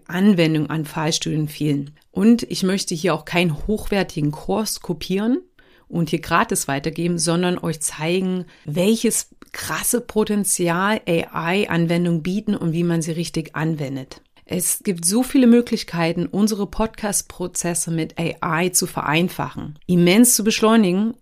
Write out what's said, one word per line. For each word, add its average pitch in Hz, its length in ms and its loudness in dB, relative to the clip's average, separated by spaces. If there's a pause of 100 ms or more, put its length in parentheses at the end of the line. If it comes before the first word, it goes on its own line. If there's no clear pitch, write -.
Anwendung 170 600 4
an 160 140 -4
Fallstudien 156 640 -2
fehlen. 143 440 -4 (200)
Und 226 320 4
ich 185 200 -4
möchte 185 320 -2
hier 160 200 0
auch 160 80 -6
keinen 175 420 0
hochwertigen 185 640 -2
Kurs - 500 -4
kopieren 196 580 -2 (480)
und 170 220 -2
hier 165 100 -2
gratis 208 480 0
weitergeben, 165 500 -2
sondern 175 400 0
euch 160 220 -6
zeigen, 180 640 -2 (200)
welches 214 640 0 (240)
krasse 196 480 -2
Potenzial 202 1080 0
A-I-Anwendungen 170 1160 0
bieten 202 340 -2
und 165 160 -2
wie 170 100 0
man 170 180 0
sie 160 120 -6
richtig 160 420 -6
anwendet. 143 640 -6 (280)
Es - 320 -2
gibt 170 220 -4
so 226 200 2
viele 254 220 4
Möglichkeiten, 190 800 2
unsere 202 420 0
Podcast-Prozesse 180 1200 -4
mit 160 260 -4
A 165 440 -2
I 180 100 0
zu 175 160 0
vereinfachen, - 880 -2 (100)
immens 180 480 6
zu 202 100 -2
beschleunigen, 220 760 4